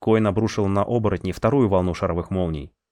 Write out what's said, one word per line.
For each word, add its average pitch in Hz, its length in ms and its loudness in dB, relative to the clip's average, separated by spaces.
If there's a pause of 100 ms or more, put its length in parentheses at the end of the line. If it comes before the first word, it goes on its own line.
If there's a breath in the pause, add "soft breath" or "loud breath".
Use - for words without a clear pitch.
Коэн 110 260 4
обрушил 104 400 0
на 98 160 0
оборотней 98 500 -2
вторую 113 380 2
волну 90 240 2
шаровых 85 360 -4
молний. 82 440 -4 (180)